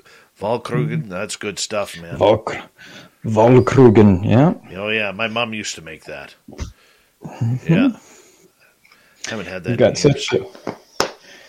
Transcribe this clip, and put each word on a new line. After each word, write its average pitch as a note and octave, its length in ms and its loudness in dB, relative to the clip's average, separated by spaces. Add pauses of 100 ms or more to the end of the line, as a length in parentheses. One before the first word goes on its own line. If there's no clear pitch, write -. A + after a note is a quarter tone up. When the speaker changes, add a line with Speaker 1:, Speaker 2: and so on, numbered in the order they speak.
(420)
Speaker 1:
Waldkrugen. B2 640 -4
Speaker 2:
Mm-hmm. G#2 60 -16
Speaker 1:
That's F#2 280 -10
good G#2 220 -10
stuff, G2+ 380 -8
man. E2+ 220 -12
Speaker 2:
Wal-, G#2+ 240 2 (840)
Waldkrugen, A2 1040 6
yeah. C3+ 240 4 (240)
Speaker 1:
Oh G#2 120 -8
yeah, G#2+ 220 -4
my G#2+ 180 -6
mom A2+ 240 -6
used G#2 220 -10
to E2+ 60 -18
make D#2+ 240 -18
that. C#2+ 300 -16 (880)
Speaker 2:
Mm-hmm. B2+ 500 -4
Speaker 1:
Yeah, B3+ 160 2 (1400)
haven't G#2+ 180 -10
had F#2 180 -12
that - 60 -6
Speaker 2:
You've A#2 100 -2
got - 260 2
Speaker 1:
in C#3+ 60 6
years. - 160 -6
Speaker 2:
such - 60 -4
a, - 840 -8 (340)